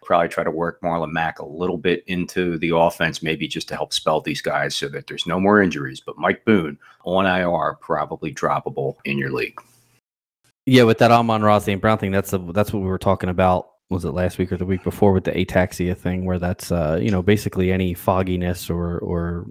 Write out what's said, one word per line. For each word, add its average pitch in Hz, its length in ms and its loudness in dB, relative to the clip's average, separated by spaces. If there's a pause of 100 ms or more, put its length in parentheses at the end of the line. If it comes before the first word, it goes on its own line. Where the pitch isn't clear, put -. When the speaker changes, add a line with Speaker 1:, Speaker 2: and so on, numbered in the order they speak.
Speaker 1:
Probably 85 240 4
try 85 160 -4
to 85 60 -4
work 82 300 -4
Marlon 82 300 -2
Mack 82 280 -4
a 71 60 -12
little 85 340 -4
bit 85 280 0
into 90 520 -4
the 82 180 0
offense, 82 460 2
maybe 78 260 -4
just - 200 -8
to - 60 -10
help 76 180 -8
spell 78 280 0
these - 220 -6
guys 73 340 -4
so 73 120 -4
that 71 180 -12
there's - 200 -8
no 87 140 -2
more 101 200 6
injuries. 71 400 0
But - 180 -14
Mike 90 260 -2
Boone 85 340 2 (260)
on 95 220 2
I 92 160 2
R, 78 340 -2
probably 76 560 -6
droppable 69 720 -4
in 69 140 -4
your 67 140 -4
league. - 260 -8 (1080)
Speaker 2:
Yeah, 127 180 8
with 113 140 4
that 120 120 6
Amon-Ra 110 480 4
Saint 98 220 -2
Brown 110 180 2
thing, 98 140 -2
that's 98 180 0
the, 98 80 0 (140)
that's 104 200 0
what 104 100 -2
we 95 60 0
were 92 100 0
talking 92 320 0
about. 90 400 2 (180)
Was 90 160 -4
it 82 60 -4
last 87 280 -2
week 90 140 -2
or 90 40 -2
the 90 100 -4
week 92 180 -2
before 98 280 2
with 92 120 2
the - 80 -2
ataxia 90 640 0
thing, 92 300 -4
where 90 120 0
that's, 87 320 -4
uh, 82 320 0
you - 80 0
know, 92 120 0
basically 95 500 0
any 92 220 0
fogginess 90 760 -2
or, 85 280 -4
or, 87 520 -4